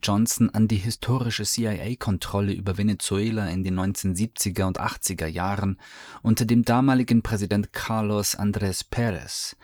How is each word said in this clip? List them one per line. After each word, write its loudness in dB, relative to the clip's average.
Johnson 2
an 4
die 2
historische -2
C-I-A-Kontrolle -2
über -2
Venezuela 0
in -2
den 0
neunzehnsiebziger -2
und -2
achtziger -4
Jahren -2
unter 2
dem 4
damaligen 4
Präsident 0
Carlos -2
Andrés 0
Pérez, -4